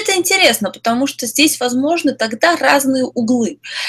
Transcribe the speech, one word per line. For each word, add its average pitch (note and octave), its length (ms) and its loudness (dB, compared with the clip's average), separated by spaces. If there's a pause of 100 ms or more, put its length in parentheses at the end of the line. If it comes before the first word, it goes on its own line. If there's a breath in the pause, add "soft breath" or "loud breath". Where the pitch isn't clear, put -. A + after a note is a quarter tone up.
это G4 160 0
интересно, E4+ 540 2
потому A#3+ 360 -2
что - 200 -8
здесь D4 340 2
возможны C4 540 0
тогда A#3 420 0
разные C4 480 2
углы. A#3 560 0 (280 loud breath)